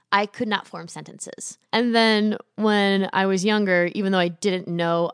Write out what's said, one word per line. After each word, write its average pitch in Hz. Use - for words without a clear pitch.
I 202
could 226
not 208
form 170
sentences. -
And 233
then 214
when 202
I 190
was 190
younger, 190
even 190
though 190
I 175
didn't 185
know 170